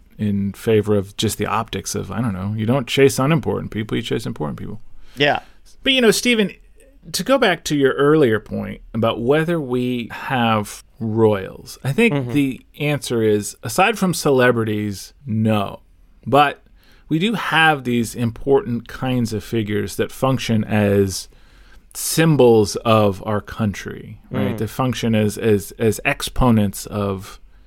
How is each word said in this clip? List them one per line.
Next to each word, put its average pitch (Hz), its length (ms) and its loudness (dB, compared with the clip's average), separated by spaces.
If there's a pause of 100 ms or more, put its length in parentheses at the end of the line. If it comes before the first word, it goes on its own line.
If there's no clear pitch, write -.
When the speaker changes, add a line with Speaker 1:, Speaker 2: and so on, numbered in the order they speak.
(180)
Speaker 1:
in 101 360 -2
favor 107 420 2
of 98 220 -4
just 110 200 -2
the 101 100 -4
optics 101 480 -4
of, 98 180 -6
I 101 80 -4
don't 123 120 -2
know, 95 220 -4
you 110 100 -4
don't 123 220 0
chase 135 320 4
unimportant 107 520 0
people, 110 260 -4
you 120 60 -4
chase 120 220 -4
important 147 320 -8
people. 107 220 -10 (380)
Speaker 2:
Yeah. 143 240 0 (420)
Speaker 1:
But, 269 80 0
you 262 80 4
know, 233 120 4
Stephen, 220 420 0 (580)
to - 140 -6
go 262 120 2
back 196 280 0
to 156 100 -2
your 135 200 4
earlier 139 440 4
point 101 400 -10 (140)
about 113 280 0
whether 156 380 0
we 123 540 -4
have 113 680 -2 (160)
royals, 107 840 0
I 131 80 -2
think 220 220 2
Speaker 2:
Mm-hmm. 131 180 -4
Speaker 1:
the 135 300 -2 (180)
answer 139 420 -2
is, 104 420 0
aside 202 360 0
from 180 140 0
celebrities, 113 960 0 (140)
no. 110 560 -2 (440)
But 139 380 2 (460)
we 156 100 0
do 214 140 0
have 156 500 2
these 120 320 -2
important 120 720 0
kinds 123 460 -4
of 104 100 -4
figures 104 540 -4
that - 160 -4
function 117 500 0
as 101 640 0 (640)
symbols 123 840 4
of 107 480 2
our 104 160 -2
country, - 800 -6 (100)
right? 127 260 -2
Speaker 2:
Mm. - 40 -12
Speaker 1:
They 113 80 -4
function 120 480 0
as, 107 220 2
as, 101 360 2
as 110 320 0
exponents - 800 2
of, 101 540 -6 (280)